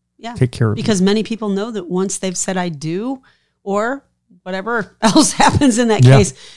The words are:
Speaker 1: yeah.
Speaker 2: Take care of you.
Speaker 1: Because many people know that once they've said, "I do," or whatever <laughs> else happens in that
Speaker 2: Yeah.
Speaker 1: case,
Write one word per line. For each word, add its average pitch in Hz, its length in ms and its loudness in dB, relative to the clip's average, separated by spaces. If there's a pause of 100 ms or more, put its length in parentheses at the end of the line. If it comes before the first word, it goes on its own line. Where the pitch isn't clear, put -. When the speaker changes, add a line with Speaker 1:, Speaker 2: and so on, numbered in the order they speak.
(180)
Speaker 1:
yeah. 233 160 -14
Speaker 2:
Take 127 180 0
care 113 180 -2
of - 80 -4
you. - 60 -6
Speaker 1:
Because 196 180 0
many 202 220 2
people 220 240 -8
know 202 240 -4
that 214 180 -10
once 185 280 -4
they've 185 180 -6
said, 190 200 -6
"I 180 120 -4
do," 175 540 -8 (420)
or 220 400 -4 (400)
whatever 190 540 -6
<laughs> - 40 -6
else 220 300 4
happens 285 460 2
in 240 100 2
that 208 160 4
Speaker 2:
Yeah. 214 140 8
Speaker 1:
case, 202 140 2 (240)